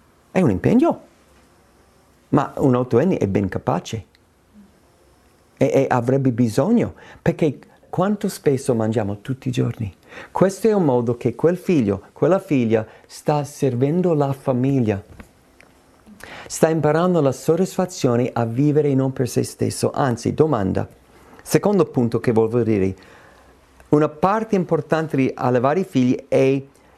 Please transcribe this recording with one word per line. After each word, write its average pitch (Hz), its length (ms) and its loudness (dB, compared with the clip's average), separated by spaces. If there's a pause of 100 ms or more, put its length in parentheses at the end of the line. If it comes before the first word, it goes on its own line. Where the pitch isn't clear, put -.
(300)
È 190 120 0
un 143 80 4
impegno. 226 520 2 (1300)
Ma 139 300 0
un 131 160 2
ottoenne 127 420 2
è - 100 0
ben 98 220 0
capace. 113 560 -4 (1500)
E, - 80 0
e - 240 2
avrebbe 131 440 2
bisogno, 123 600 2 (300)
perché 165 360 0 (300)
quanto 202 400 -2
spesso 135 460 0
mangiamo 110 480 -2
tutti - 260 -8
i - 20 -2
giorni? 120 400 -4 (400)
Questo 190 380 0
è 220 40 4
un 196 120 2
modo 123 320 0
che 117 180 -2
quel 170 220 0
figlio, 117 460 0 (100)
quella 165 260 2
figlia 113 480 0 (200)
sta - 380 -4
servendo 139 680 0
la 139 220 0
famiglia. 123 680 0 (1400)
Sta - 220 2
imparando 160 540 0
la 135 100 2
soddisfazione 160 1000 -2
a 120 100 -2
vivere 143 480 0
non 135 220 0
per 123 160 -4
se 123 140 -2
stesso. 113 480 -4
Anzi, 117 420 -2
domanda. 104 520 0 (560)
Secondo 185 440 2
punto 117 340 -2
che 123 120 0
volevo 113 300 2
dire. 98 320 0 (960)
Una 151 180 4
parte 208 460 0
importante 160 600 -2
di 131 180 0
allevare 127 460 0
i 190 40 -2
figli 127 320 0 (120)
è 135 340 2 (360)